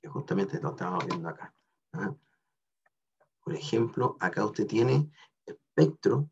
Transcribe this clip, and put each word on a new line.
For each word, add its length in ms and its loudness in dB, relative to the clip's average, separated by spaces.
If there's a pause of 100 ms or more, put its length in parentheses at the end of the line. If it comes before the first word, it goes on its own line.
Que 60 -16
justamente 540 -2
lo 80 -4
estamos 360 -4
viendo 220 -4
acá, 260 -12 (400)
¿ah? 200 -4 (1300)
Por 120 -6
ejemplo, 680 0
acá 240 0
usted 200 -2
tiene 460 4 (340)
espectro 880 2